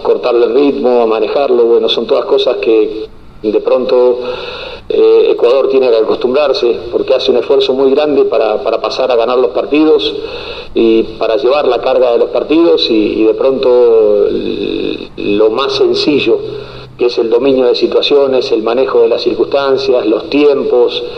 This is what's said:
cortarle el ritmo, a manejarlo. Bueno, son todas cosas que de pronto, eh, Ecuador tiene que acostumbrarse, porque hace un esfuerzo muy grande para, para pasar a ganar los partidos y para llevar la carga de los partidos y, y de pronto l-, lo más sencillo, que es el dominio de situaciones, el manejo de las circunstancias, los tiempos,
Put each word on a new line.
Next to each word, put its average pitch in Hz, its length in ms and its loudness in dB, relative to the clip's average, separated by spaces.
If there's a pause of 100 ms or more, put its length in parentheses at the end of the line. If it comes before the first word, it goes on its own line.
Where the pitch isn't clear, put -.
cortarle 120 420 0
el 110 80 0
ritmo, 127 480 2
a 117 40 2
manejarlo. 120 600 0
Bueno, 113 240 2
son 120 160 -2
todas 120 200 0
cosas 135 320 0
que 107 500 0 (360)
de 107 160 0
pronto, 123 600 0 (680)
eh, - 420 4
Ecuador 127 380 2
tiene 135 200 2
que 151 80 2
acostumbrarse, 127 800 0 (160)
porque 107 220 -2
hace 131 180 0
un 120 60 2
esfuerzo 135 360 0
muy 135 180 2
grande 143 340 2
para, 107 380 -2
para 113 180 -4
pasar 127 300 -4
a 123 40 0
ganar 117 220 0
los 123 140 0
partidos 151 600 0 (600)
y 113 300 2
para 110 340 -4
llevar 131 300 0
la 120 120 0
carga 127 320 0
de 117 60 2
los 120 120 0
partidos 156 600 2
y, 107 320 0
y - 20 2
de 110 100 4
pronto 120 920 2
l-, 98 920 -6
lo 104 320 0
más 135 240 -2
sencillo, 120 680 0 (580)
que 120 80 -2
es 120 140 -2
el 113 100 -2
dominio 127 380 2
de 120 80 2
situaciones, 131 760 0
el 110 120 -2
manejo 120 380 0
de 113 80 4
las 117 120 -2
circunstancias, 131 880 0
los - 240 -2
tiempos, 131 720 2 (140)